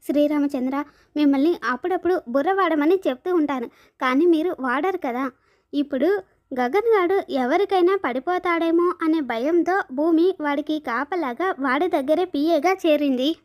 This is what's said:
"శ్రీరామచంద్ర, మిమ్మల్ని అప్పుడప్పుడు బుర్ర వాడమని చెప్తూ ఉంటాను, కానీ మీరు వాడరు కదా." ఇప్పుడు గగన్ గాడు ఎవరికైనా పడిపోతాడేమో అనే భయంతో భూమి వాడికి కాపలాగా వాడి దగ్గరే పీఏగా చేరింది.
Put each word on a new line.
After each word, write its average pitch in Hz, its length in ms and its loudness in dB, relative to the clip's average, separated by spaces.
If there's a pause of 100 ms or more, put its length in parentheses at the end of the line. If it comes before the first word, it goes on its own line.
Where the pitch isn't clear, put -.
"శ్రీరామచంద్ర, 285 720 0 (400)
మిమ్మల్ని 294 360 2 (200)
అప్పుడప్పుడు 349 440 -2 (120)
బుర్ర 285 240 0
వాడమని 339 440 2 (100)
చెప్తూ 277 240 -4 (100)
ఉంటాను, 277 280 -2 (320)
కానీ 262 340 2
మీరు 320 260 -2
వాడరు 302 460 -2
కదా." 247 180 -4 (480)
ఇప్పుడు 285 380 0 (420)
గగన్ 277 420 0
గాడు 381 240 2 (260)
ఎవరికైనా 370 600 2
పడిపోతాడేమో 339 840 0 (140)
అనే 320 180 0 (120)
భయంతో 320 440 0 (160)
భూమి 320 360 2 (120)
వాడికి 302 380 -2 (100)
కాపలాగా 285 600 -4 (100)
వాడి 277 280 0
దగ్గరే 311 360 0
పీఏగా 320 480 0 (120)
చేరింది. 294 440 2 (160)